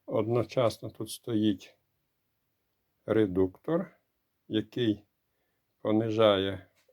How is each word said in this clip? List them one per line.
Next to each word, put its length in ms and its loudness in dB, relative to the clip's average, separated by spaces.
Одночасно 840 -2
тут 220 -12
стоїть 640 -2
редуктор, 920 -2
який 560 -2
понижає 840 2